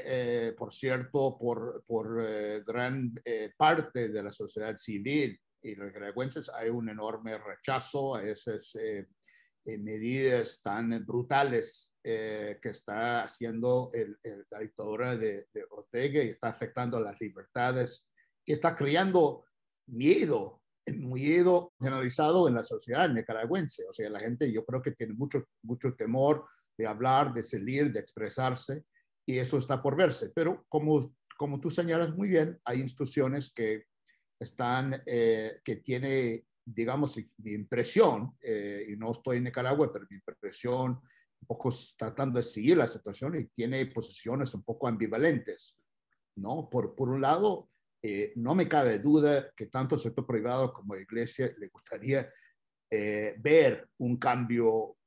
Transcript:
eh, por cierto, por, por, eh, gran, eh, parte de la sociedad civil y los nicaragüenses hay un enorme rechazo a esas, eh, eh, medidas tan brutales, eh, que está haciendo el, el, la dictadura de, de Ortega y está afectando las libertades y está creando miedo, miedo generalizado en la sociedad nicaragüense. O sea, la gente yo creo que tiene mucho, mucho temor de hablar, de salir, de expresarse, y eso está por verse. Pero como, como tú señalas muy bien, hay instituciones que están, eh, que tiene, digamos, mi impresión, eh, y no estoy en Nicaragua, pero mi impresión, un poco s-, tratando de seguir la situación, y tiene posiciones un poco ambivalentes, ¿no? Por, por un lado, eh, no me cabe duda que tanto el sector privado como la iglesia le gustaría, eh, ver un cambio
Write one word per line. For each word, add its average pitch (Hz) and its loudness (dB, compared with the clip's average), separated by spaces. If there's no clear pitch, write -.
eh, 120 -2
por 107 -10
cierto, 131 0
por, 117 -4
por, 113 -2
eh, 107 -4
gran, 123 -2
eh, 110 -4
parte 151 4
de 104 -4
la 101 -6
sociedad 107 -8
civil 113 -2
y 107 -10
los 101 -12
nicaragüenses 101 -8
hay 113 -4
un 117 -4
enorme 110 -6
rechazo 131 -4
a 101 -6
esas, 107 -8
eh, 107 -6
eh, 110 -8
medidas 117 0
tan 110 -2
brutales, 123 0
eh, 107 -4
que 117 -6
está 113 -2
haciendo 117 0
el, 107 -4
el, 101 -12
la 107 -14
dictadura 110 -4
de, 107 -2
de 104 -8
Ortega 135 -2
y 113 0
está - -4
afectando 120 -4
las 104 -4
libertades 123 -4
y - 0
está 165 2
creando 175 4
miedo, 143 2
miedo 160 4
generalizado 135 4
en 120 4
la 113 0
sociedad 127 0
nicaragüense. 117 -2
O - -16
sea, 107 -6
la 101 -6
gente 120 -2
yo 110 -2
creo 123 -4
que - -2
tiene 110 -8
mucho, 135 -4
mucho 123 -4
temor 135 2
de 110 -2
hablar, 131 2
de 113 -4
salir, 127 -2
de 104 -2
expresarse, 127 -4
y 127 0
eso 127 0
está 127 -2
por 139 0
verse. 147 2
Pero 170 0
como, 151 2
como 143 -4
tú - -2
señalas 165 0
muy 196 0
bien, 175 4
hay 123 -2
instituciones 135 -2
que 110 -2
están, 131 -2
eh, 113 2
que 110 -4
tiene, 127 -2
digamos, 123 -2
mi 107 -10
impresión, 120 2
eh, 104 -4
y 104 -8
no 110 -4
estoy 123 -2
en 123 0
Nicaragua, 127 2
pero 98 -10
mi 101 -16
impresión, 127 -4
un - -20
poco - -2
s-, - -6
tratando 123 -2
de 117 2
seguir 123 4
la 120 4
situación, 139 -8
y 117 -4
tiene 127 -2
posiciones 127 -6
un 98 -8
poco 120 -4
ambivalentes, 113 0
¿no? 123 -6
Por, - -2
por 131 -2
un 135 0
lado, 175 2
eh, 104 -4
no 120 0
me 180 4
cabe 127 4
duda 147 4
que 107 -10
tanto 131 -2
el 135 0
sector 123 -4
privado 123 0
como 98 -10
la 95 -10
iglesia 117 -2
le 101 -12
gustaría, - -4
eh, 107 0
ver 143 6
un 123 0
cambio 120 2